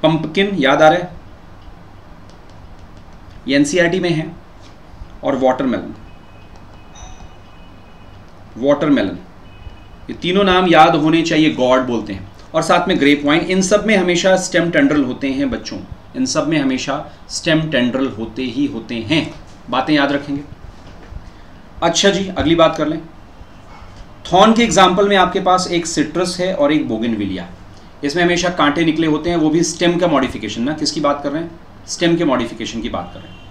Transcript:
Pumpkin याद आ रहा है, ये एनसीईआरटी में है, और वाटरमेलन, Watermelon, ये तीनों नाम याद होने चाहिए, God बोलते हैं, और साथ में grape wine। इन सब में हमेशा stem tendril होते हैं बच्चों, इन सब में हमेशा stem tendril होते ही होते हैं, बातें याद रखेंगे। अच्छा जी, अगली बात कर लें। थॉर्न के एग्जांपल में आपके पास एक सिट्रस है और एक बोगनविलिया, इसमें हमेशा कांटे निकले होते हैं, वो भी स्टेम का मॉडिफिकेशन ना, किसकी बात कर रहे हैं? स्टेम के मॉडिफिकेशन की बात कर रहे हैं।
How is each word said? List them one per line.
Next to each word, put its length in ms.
Pumpkin 520
याद 260
आ 80
रहा 100
है, 100
ये 80
एनसीईआरटी 440
में 100
है, 160
और 120
वाटरमेलन, 580
Watermelon, 600
ये 40
तीनों 300
नाम 240
याद 280
होने 260
चाहिए, 320
God 340
बोलते 260
हैं, 140
और 80
साथ 260
में 120
grape 260
wine। 200
इन 160
सब 260
में 100
हमेशा 400
stem 340
tendril 320
होते 260
हैं 200
बच्चों, 300
इन 100
सब 220
में 120
हमेशा 440
stem 420
tendril 360
होते 320
ही 140
होते 300
हैं, 240
बातें 240
याद 180
रखेंगे। 320
अच्छा 260
जी, 200
अगली 260
बात 220
कर 100
लें। 140
थॉर्न 280
के 100
एग्जांपल 460
में 80
आपके 220
पास 280
एक 180
सिट्रस 540
है 160
और 160
एक 160
बोगनविलिया, 600
इसमें 200
हमेशा 260
कांटे 360
निकले 220
होते 220
हैं, 80
वो 120
भी 140
स्टेम 360
का 80
मॉडिफिकेशन 540
ना, 120
किसकी 280
बात 220
कर 80
रहे 120
हैं? 80
स्टेम 300
के 80
मॉडिफिकेशन 560
की 80
बात 240
कर 60
रहे 120
हैं। 200